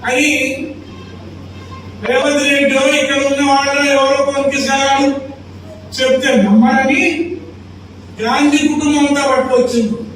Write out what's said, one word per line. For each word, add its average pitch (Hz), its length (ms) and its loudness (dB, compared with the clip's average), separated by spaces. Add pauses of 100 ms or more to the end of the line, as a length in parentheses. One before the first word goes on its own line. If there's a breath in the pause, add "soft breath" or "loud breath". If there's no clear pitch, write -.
అని 262 220 2 (1800)
రేవంత్ 285 420 2
రెడ్డి 277 260 2 (260)
ఇక్కడ 277 180 0 (100)
ఉన్న 277 120 0 (100)
వాళ్ళలో 277 320 2 (100)
ఎవరో 277 260 2 (120)
పంపిస్తారు 277 760 0 (880)
చెప్తే - 320 2 (140)
నమ్మరని 226 600 4 (1160)
గాంధీ 285 380 2 (140)
కుటుంబం 294 340 2
అంతా 285 240 0
పట్టుకొచ్చింది. 240 680 2 (180)